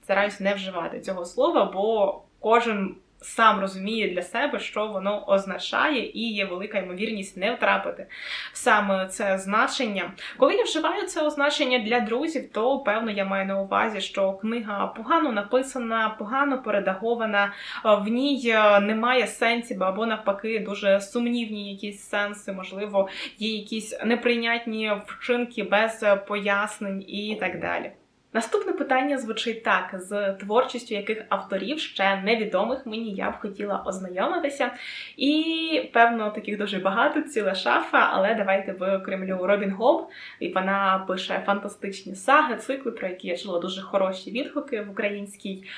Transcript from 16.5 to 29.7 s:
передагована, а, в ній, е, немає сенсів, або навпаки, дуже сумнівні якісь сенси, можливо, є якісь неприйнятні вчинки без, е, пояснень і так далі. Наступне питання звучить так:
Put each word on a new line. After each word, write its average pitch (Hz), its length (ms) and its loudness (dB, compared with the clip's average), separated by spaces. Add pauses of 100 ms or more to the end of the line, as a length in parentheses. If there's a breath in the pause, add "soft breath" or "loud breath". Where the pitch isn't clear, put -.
передагована, 202 880 0 (300 loud breath)
а, 220 120 6
в 202 140 2
ній, 262 340 2 (120)
е, 208 260 8
немає 220 460 2
сенсів, 233 560 -2
або 190 240 0
навпаки, 220 520 -2
дуже 202 420 2
сумнівні 214 720 -2
якісь 202 280 -10
сенси, 202 520 -4
можливо, 196 560 -2 (300 loud breath)
є 214 180 -2
якісь 214 480 -6
неприйнятні 233 880 0 (140)
вчинки 240 560 -2
без, 220 400 2
е, 202 140 6
пояснень 202 920 -2
і 208 320 -4
так 180 200 -4
далі. 175 320 -4 (440)
Наступне 370 360 0
питання 269 460 2
звучить 220 440 -4
так: 190 360 0